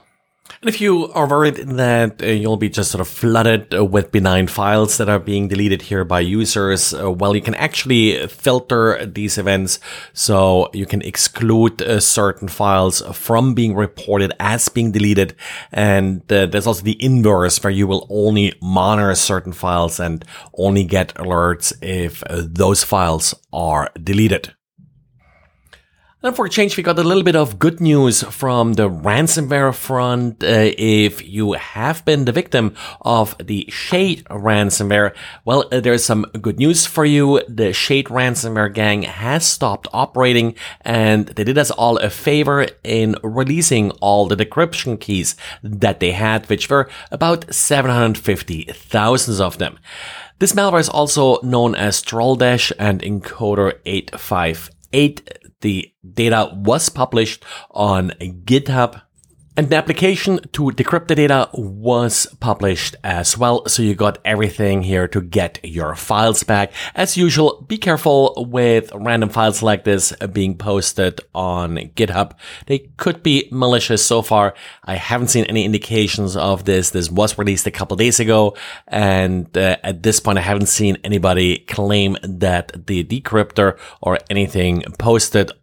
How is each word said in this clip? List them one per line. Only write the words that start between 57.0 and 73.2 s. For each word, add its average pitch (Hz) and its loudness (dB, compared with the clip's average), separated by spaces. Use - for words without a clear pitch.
on 95 0
GitHub. 120 -2
And 151 2
the 160 4
application 180 0
to 143 0
decrypt 131 -2
the 160 2
data 143 2
was 113 -2
published 101 -2
as 87 -2
well, 120 0
so - 0
you 104 2
got 104 0
everything 104 0
here 92 0
to 101 -2
get 87 -4
your 80 -8
files 110 0
back. 101 0
As 190 -2
usual, 156 2
be 220 -6
careful 143 2
with 120 2
random 110 0
files 110 0
like 107 0
this 98 0
being 95 -2
posted 98 -2
on 87 -4
GitHub. 98 0
They 139 0
could 170 -4